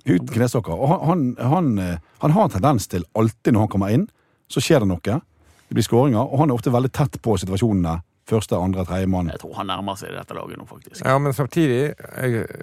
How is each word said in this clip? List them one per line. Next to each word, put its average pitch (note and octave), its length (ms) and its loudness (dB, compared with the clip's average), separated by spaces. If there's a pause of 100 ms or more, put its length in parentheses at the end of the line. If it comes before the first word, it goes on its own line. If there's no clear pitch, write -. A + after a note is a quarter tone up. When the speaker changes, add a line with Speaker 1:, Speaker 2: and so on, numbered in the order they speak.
Speaker 1:
Uten C#3 220 2
knesokker. A2+ 460 0
Og C3 160 0
han, D3+ 480 0
han, A#2+ 140 -2
han, E3+ 180 2 (100)
eh, F2 180 -2 (240)
han D3+ 100 4
har G3 180 4
tendens A2 380 0
til F2 180 -4 (100)
alltid A2 380 2
når G#2 60 4
han G#2+ 100 2
kommer G2 240 0
inn, F3+ 160 2 (400)
så - 100 -2
skjer C#3+ 240 4
det G2 60 2
noe. F2+ 100 -2 (720)
Det - 80 -2
blir A2+ 80 2
skåringer, A#2+ 400 4
og - 140 -2
han D#3 100 4
er A#2+ 80 0
ofte B2 160 -2
veldig B2 180 2
tett - 300 -2
på G#2+ 180 2
situasjonene. F#2 600 0 (240)
Første, A2 300 -2
andre, F#2 300 -2
tredje F#2 220 -4
mann. F2+ 200 0
Speaker 2:
Jeg - 140 -8
tror E2 160 -16
han G2+ 100 -8
nærmer F#2+ 320 -6
seg - 160 -14
dette F#2 180 -14
laget - 240 -12
nå, - 80 -16
faktisk. - 380 -18
Speaker 3:
Ja, C3 160 2
men C#3+ 140 0
samtidig, D3 580 0
jeg, - 540 -4 (160)